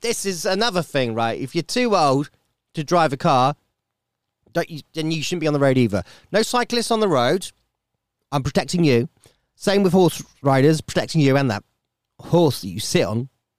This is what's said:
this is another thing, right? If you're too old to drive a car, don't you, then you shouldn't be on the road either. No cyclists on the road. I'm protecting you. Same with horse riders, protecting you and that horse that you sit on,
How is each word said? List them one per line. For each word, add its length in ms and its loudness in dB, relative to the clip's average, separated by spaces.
this 240 -6
is 220 -6
another 340 -2
thing, 340 -4
right? 240 -4
If 180 -10
you're 60 -2
too 340 -2
old 340 0
to 100 -8
drive 280 2
a 40 -4
car, 400 2
don't 180 -4
you, 100 -12
then 160 -4
you 120 -4
shouldn't 180 -6
be 80 -2
on 40 0
the 60 0
road 180 2
either. 280 2
No 120 0
cyclists 500 -2
on 80 2
the 80 2
road. 420 0
I'm 120 -2
protecting 400 -2
you. 240 4
Same 260 0
with 100 2
horse 300 4
riders, 400 4
protecting 400 -2
you 160 4
and 140 0
that 140 -4
horse 420 0
that 60 -10
you 120 -8
sit 240 0
on, 240 -4